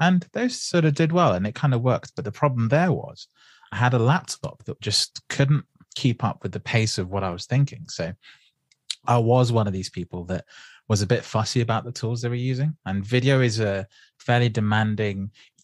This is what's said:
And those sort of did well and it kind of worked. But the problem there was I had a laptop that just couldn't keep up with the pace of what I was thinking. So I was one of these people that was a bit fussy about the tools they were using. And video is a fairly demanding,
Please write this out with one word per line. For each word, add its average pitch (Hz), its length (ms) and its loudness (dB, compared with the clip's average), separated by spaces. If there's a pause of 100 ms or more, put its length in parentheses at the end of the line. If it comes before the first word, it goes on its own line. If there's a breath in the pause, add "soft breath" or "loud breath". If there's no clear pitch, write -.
And 180 320 4
those 247 280 -4
sort 170 220 0
of 151 120 2
did 160 180 0
well 170 200 4
and 92 140 -2
it - 80 -8
kind 139 180 0
of 117 80 0
worked. 127 340 -2
But - 100 -8
the 104 60 -6
problem 123 360 0
there 160 240 2
was - 360 -6 (440 soft breath)
I - 60 -8
had 123 160 4
a 123 60 2
laptop - 680 -2
that - 160 -10
just - 480 -2
couldn't 139 340 2 (320)
keep 120 300 0
up - 180 -4
with 92 80 -6
the 104 80 -8
pace 110 380 0
of 92 120 -4
what 95 140 -2
I 92 60 -2
was 87 160 -8
thinking. 127 420 0
So 85 240 -8 (960 loud breath)
I 120 120 2
was 117 340 4
one 110 160 2
of 98 60 -2
these 95 160 -6
people 87 360 -10
that 90 200 -6 (420 loud breath)
was 101 140 2
a 101 60 0
bit 117 160 2
fussy 110 380 -2
about 113 220 -2
the 123 80 -10
tools 117 300 -6
they 120 80 -4
were 120 60 -4
using. 131 400 -2 (100)
And 98 200 -4
video 127 360 4
is 113 180 2
a 98 280 -2 (320 soft breath)
fairly 120 300 2
demanding, 107 840 0 (320 soft breath)